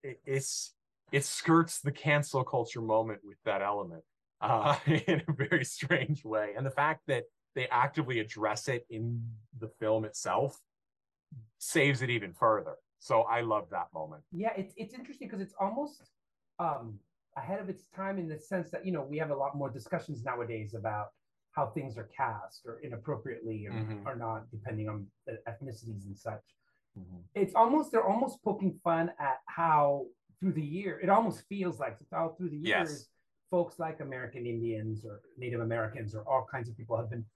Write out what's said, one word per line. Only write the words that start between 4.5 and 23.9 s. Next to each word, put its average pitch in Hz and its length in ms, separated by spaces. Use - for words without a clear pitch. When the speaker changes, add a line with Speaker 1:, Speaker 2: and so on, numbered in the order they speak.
Speaker 1:
<laughs> - 40
in 151 420
a 156 60
very 135 320
strange - 580
way. 107 320
And 127 100
the 135 60
fact 156 360
that 131 160
they 127 120
actively 127 520
address 107 480
it 123 220
in 117 320
the 113 100
film 110 260
itself 107 540
saves 139 440
it 127 80
even 101 240
further. 104 420
So 113 240
I 117 180
love 107 300
that 87 220
moment. 76 380
Speaker 2:
Yeah, 202 260
it's, 196 200
it's 220 160
interesting 254 360
'cause 196 120
it's 190 180
almost, 226 520
um, 127 400
ahead 196 220
of 190 100
its - 180
time 196 300
in 170 100
the 156 120
sense 180 320
that, - 140
you 190 60
know, 156 120
we 143 140
have 156 140
a 143 40
lot 139 200
more 139 140
discussions 123 540
nowadays 117 500
about 104 360
how 143 160
things 135 300
are 107 180
cast 113 500
or 113 160
inappropriately 113 840
or, 107 40
Speaker 1:
Mm-hmm. 110 360